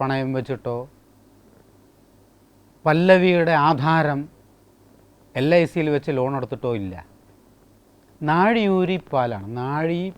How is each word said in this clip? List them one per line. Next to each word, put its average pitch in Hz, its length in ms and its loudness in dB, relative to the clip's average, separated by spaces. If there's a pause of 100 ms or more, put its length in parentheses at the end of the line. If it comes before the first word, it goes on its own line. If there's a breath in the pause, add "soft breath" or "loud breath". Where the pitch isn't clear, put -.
പണയം 135 360 -2
വെച്ചിട്ടോ 120 420 -6 (2000)
പല്ലവിയുടെ 175 720 4 (120)
ആധാരം 151 540 2 (1200)
എൽ 143 80 0 (100)
ഐ - 20 6 (100)
സിയിൽ 160 240 -2
വെച്ച് 143 240 -4
ലോൺ 131 200 -2
എടുത്തിട്ടോ 127 320 -6 (100)
ഇല്ല. 92 140 -8 (1300)
നാഴിയൂരി 190 680 2 (140)
പാലാണ്, 117 360 -4 (140)
നാഴി 160 420 -4 (160)